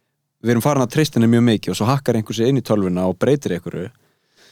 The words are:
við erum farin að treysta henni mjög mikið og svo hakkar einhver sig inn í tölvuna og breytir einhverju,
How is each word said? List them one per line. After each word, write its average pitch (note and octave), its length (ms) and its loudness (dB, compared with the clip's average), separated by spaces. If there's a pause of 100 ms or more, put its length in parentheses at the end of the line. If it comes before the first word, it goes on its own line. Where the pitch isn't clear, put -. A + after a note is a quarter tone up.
(460)
við A#2 100 2
erum A#2 80 0
farin C#3 220 2
að A#2 100 -8
treysta D#3 240 0
henni A#2 140 4
mjög A#2+ 160 4
mikið G2 260 0
og - 60 -8
svo G#2+ 80 0
hakkar B2+ 320 0
einhver G#2 160 -8
sig A#2 160 2
inn C3+ 80 0
í - 60 -8
tölvuna F#2 420 0
og F#2 100 -4
breytir B2+ 380 -2
einhverju, E2+ 320 -10 (640)